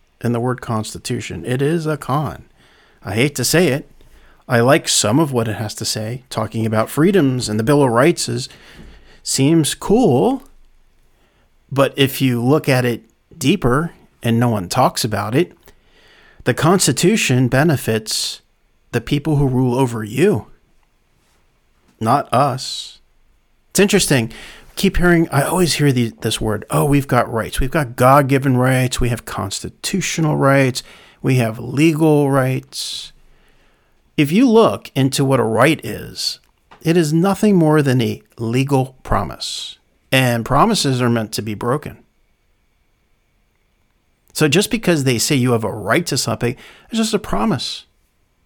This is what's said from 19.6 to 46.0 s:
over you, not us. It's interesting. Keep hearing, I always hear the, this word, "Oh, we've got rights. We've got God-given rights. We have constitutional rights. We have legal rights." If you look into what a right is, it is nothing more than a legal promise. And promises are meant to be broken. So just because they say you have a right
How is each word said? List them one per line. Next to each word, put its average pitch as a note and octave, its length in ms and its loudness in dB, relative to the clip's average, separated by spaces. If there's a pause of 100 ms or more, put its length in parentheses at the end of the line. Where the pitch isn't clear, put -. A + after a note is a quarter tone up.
over A#2+ 300 0
you, B2 420 0 (1500)
not A#2+ 320 0
us. - 680 -2 (720)
It's - 80 0
interesting. F3 520 2 (440)
Keep F#3 220 0
hearing, E3+ 340 4
I C#3 100 0
always E3 320 0
hear D3 180 2
the, A#2+ 180 0 (120)
this - 180 -4
word, G#2 300 -4
"Oh, D#3 160 0
we've C#3+ 220 2
got A#2+ 200 0
rights. A2 320 -6
We've C3+ 120 -2
got C3+ 240 -4
God-given C3+ 600 4
rights. B2+ 460 0
We A#2+ 80 0
have A#2 160 -6
constitutional D3+ 1120 -4
rights. C#3 480 2 (400)
We C3+ 140 2
have A2+ 200 -2
legal D3 720 2
rights." C3 840 -4 (1040)
If D3 160 2
you A#3 160 4
look G#3+ 460 2
into C3+ 320 0
what C3+ 140 2
a A#2 40 0
right A2+ 400 2
is, - 560 -10 (440)
it E3 120 2
is D#3+ 160 2
nothing F#3+ 440 2
more D#3 260 4
than C3 180 2
a G#2+ 220 -4 (160)
legal C3 640 -2
promise. - 800 -6 (320)
And A#2+ 340 2
promises C#3+ 560 2
are B2 80 2
meant A2+ 220 0
to - 100 -6
be G#2+ 140 -6
broken. A#2+ 420 -6 (2250)
So D3+ 140 2
just E3+ 220 0
because F3 340 -2
they B2+ 140 0
say D3 180 -2
you B2 180 2
have A2+ 100 -2
a G2 100 -4
right A2+ 320 -2